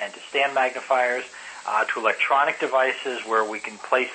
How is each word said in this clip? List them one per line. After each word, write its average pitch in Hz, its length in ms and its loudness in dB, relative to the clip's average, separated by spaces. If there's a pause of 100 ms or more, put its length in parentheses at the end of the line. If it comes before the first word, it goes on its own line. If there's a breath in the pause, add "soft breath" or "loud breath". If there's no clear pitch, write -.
and 101 100 -6
to - 100 -16
stand 139 340 0
magnifiers, 127 680 2 (440 loud breath)
uh, 107 180 2
to - 140 -2
electronic 139 600 2
devices 131 680 0
where 110 200 4
we 107 120 -6
can 107 180 -10
place 127 380 0